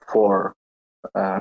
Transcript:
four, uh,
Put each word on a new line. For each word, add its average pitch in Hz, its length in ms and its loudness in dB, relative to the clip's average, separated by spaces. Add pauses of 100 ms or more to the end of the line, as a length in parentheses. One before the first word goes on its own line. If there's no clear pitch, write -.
(120)
four, 101 420 2 (600)
uh, 95 260 -2